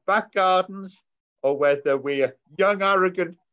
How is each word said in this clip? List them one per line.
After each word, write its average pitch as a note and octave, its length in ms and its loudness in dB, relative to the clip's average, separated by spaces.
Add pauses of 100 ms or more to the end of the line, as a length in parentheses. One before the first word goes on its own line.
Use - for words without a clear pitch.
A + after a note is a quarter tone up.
back G#3+ 280 -2
gardens F#3 680 -2 (400)
or C#3 160 0
whether C#3+ 380 2
we're C#3 400 -2 (220)
young, G3 240 0
arrogant F#3 560 0 (160)